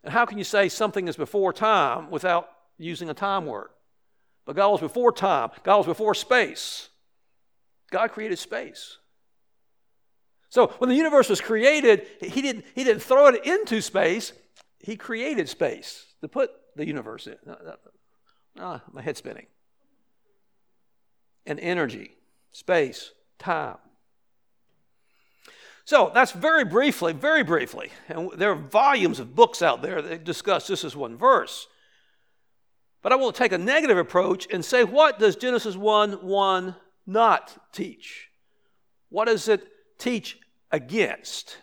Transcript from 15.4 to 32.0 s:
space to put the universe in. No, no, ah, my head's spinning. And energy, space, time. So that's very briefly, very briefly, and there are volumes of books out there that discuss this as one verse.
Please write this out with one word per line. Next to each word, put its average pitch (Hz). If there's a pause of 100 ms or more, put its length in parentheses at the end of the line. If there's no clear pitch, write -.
space - (160)
to 151
put - (240)
the 151
universe 113
in. 107
No, -
no, - (840)
ah, 175 (100)
my 135
head's 147
spinning. - (2000)
And 147
energy, 160 (400)
space, - (280)
time. 156 (2000)
So 262
that's 247
very 294
briefly, 175
very 285
briefly, 160 (160)
and 165
there 196
are 175
volumes 190
of 127
books 226
out 131
there 165
that 165
discuss 165
this -
as 139
one 120
verse. 220 (1400)